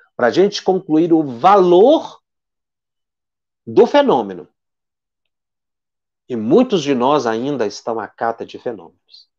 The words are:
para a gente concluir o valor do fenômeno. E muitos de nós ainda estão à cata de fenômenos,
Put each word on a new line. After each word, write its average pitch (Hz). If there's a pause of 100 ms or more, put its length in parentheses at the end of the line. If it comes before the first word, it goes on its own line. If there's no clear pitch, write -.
(160)
para 120
a 113
gente 185
concluir 170
o 160
valor 180 (1500)
do 113
fenômeno. 120 (1800)
E 123
muitos 180
de 139
nós 123
ainda 117
estão 113
à 101
cata 117
de -
fenômenos, - (100)